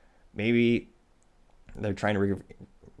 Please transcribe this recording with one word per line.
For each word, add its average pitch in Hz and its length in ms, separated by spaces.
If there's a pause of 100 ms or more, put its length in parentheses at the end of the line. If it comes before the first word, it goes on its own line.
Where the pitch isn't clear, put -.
(360)
Maybe 117 540 (880)
they're 107 180
trying 104 220
to 98 40
re-, 98 220 (600)